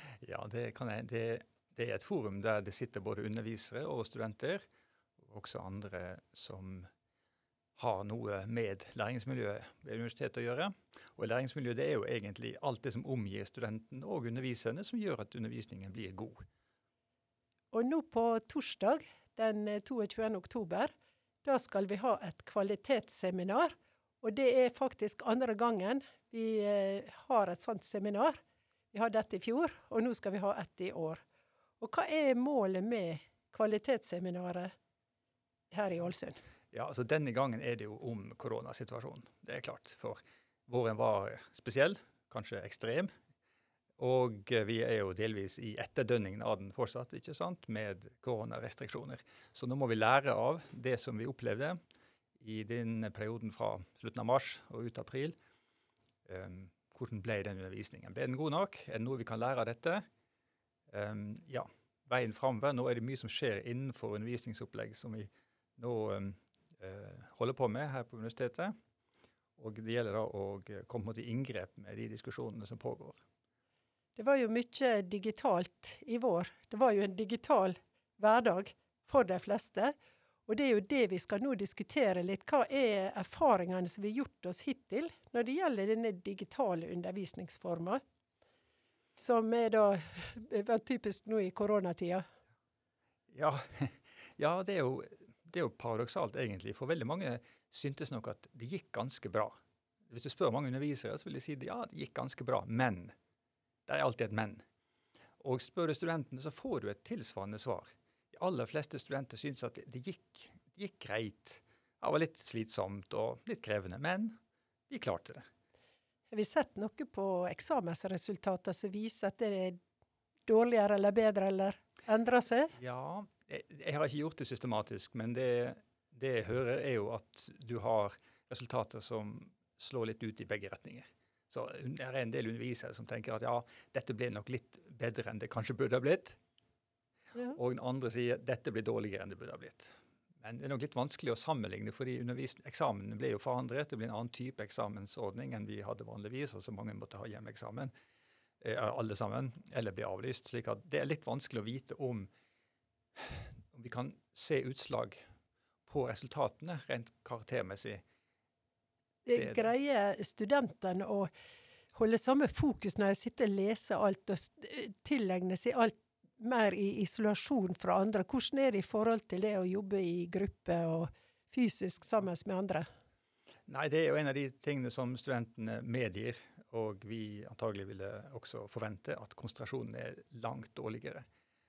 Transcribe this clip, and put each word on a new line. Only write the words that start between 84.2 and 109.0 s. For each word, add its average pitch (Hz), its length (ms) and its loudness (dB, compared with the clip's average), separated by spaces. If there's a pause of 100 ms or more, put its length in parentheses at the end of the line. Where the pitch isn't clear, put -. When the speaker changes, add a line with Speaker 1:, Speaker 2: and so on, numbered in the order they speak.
Speaker 2:
gjort - 240 -8
oss 180 160 -4
hittil 277 480 -2 (240)
når 240 80 4
det 254 140 0
gjelder 262 340 2
denne 226 220 2 (100)
digitale 190 720 0
undervisningsformen, 180 1080 -4 (1160)
som 226 420 4
er 226 160 4
da, 202 240 8 (720)
var 226 180 6
typisk 202 400 -2
nå 220 160 2
i 185 80 0
koronatida? 185 720 2 (1120)
Speaker 1:
Ja, 139 240 4 (220)
<laughs> 139 100 2 (540)
ja, 175 180 4
det 190 160 0
er 143 60 4
jo, 131 180 0 (400)
det - 180 -4
er 143 60 4
jo 113 80 -6
paradoksalt 120 640 -2
egentlig, 107 400 -4
for 131 80 -4
veldig 135 240 0
mange 147 300 -2 (340)
syntes 139 400 -4
nok 110 140 -6
at - 260 -10
det 117 160 -12
gikk - 240 -8
ganske - 340 -4
bra. 107 220 2 (640)
Hvis 120 80 -8
du 139 80 -6
spør 131 240 2
mange 135 160 0
undervisere, 131 480 -2
så - 80 -14
vil 123 140 -8
de - 20 -8
si, 143 240 -8
"Ja, 240 240 -6
det 143 160 -8
gikk - 160 -20
ganske 131 240 -6
bra, 131 240 4
men". 110 400 2 (760)
Det 135 80 -2
er 143 120 2
alltid 120 220 0
et 104 60 -6
men. 107 280 -4 (840)
Og 131 160 0
spør 170 280 0
du 147 40 0
studentene, 151 480 -2
så 151 120 -6
får 196 280 -4
du 101 80 -2
et - 160 -10
tilsvarende 107 520 -6
svar. 95 280 -4 (500)
De - 80 -2
aller 151 240 0
fleste 151 320 -6